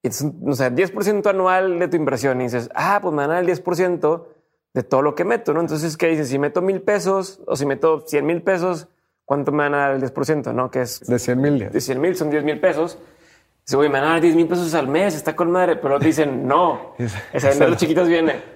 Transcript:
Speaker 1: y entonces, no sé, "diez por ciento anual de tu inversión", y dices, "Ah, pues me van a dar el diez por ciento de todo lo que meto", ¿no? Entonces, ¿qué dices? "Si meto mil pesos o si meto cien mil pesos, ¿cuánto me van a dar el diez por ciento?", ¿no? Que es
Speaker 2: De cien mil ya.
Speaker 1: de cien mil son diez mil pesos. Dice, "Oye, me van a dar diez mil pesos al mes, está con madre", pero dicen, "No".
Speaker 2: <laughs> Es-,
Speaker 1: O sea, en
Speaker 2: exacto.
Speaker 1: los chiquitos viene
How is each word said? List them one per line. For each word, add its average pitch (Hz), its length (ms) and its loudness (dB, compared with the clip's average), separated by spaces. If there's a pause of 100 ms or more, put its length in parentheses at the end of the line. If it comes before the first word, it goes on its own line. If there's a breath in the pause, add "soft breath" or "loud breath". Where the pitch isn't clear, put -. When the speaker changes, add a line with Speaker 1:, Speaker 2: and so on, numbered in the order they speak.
Speaker 1:
y 127 60 -4
entonces, 139 340 -4
no 139 120 -2
sé, 127 160 0
"diez 170 200 0
por 202 140 -4
ciento 208 260 2
anual 185 480 2
de 175 100 0
tu 175 80 -2
inversión", 135 440 0
y 127 40 -2
dices, 120 300 -4
"Ah, 196 260 0
pues 185 140 -2
me 151 80 -2
van 143 80 0
a 160 40 0
dar 180 60 0
el 180 60 0
diez 175 140 0
por 180 160 -2
ciento 165 520 0 (460 soft breath)
de 127 80 -2
todo 135 200 2
lo 147 120 2
que 175 100 -2
meto", 226 300 0
¿no? 160 60 0
Entonces, 156 360 -4
¿qué 165 120 0
dices? 156 200 0
"Si 151 100 -2
meto 151 240 0
mil 190 200 0
pesos 190 640 -2
o 151 100 -2
si 139 100 -2
meto 151 400 0
cien 147 200 0
mil 170 160 -2
pesos, 175 460 -2 (380)
¿cuánto 143 260 -2
me 147 120 0
van 143 100 0
a 143 40 0
dar 139 160 2
el 135 60 -2
diez 135 120 -4
por - 140 -4
ciento?", 139 280 -2
¿no? 127 160 -2
Que 131 120 -2
es 120 180 -8
Speaker 2:
De 120 180 0
cien 123 220 0
mil 143 180 2
ya. 95 100 -4
Speaker 1:
de 156 140 0
cien 131 180 -4
mil 170 160 0
son 151 140 -2
diez 147 140 0
mil 151 160 -2
pesos. 160 380 0 (680 soft breath)
Dice, 135 120 -2
"Oye, 147 100 4
me 139 100 0
van 143 100 2
a 160 40 4
dar 165 80 2
diez 165 160 4
mil 165 100 4
pesos 170 280 -2
al 151 140 0
mes, 175 280 2
está - 180 -4
con 170 160 0
madre", 175 260 2
pero 139 220 0
dicen, 143 480 2
"No". 151 480 0
Speaker 2:
<laughs> - 40 -16
Es-, 123 80 -4
Speaker 1:
O - 20 -4
sea, 101 120 -8 (120)
en - 40 -6 (180)
Speaker 2:
exacto. 151 160 4
Speaker 1:
los 175 80 2
chiquitos 175 300 2
viene 165 260 2 (220)